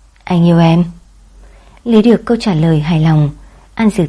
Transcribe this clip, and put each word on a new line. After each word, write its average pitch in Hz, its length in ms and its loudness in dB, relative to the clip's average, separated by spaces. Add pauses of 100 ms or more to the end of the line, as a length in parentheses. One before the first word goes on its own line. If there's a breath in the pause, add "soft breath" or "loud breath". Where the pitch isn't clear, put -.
(240)
anh 170 220 0
yêu 170 120 2
em." 170 260 2 (1000 soft breath)
Lấy 220 180 2
được 233 220 2
câu 233 160 -2
trả 202 140 -4
lời 160 260 0
hài 160 200 -2
lòng, 156 300 0 (440 soft breath)
An 220 160 0
Diệp 175 180 -4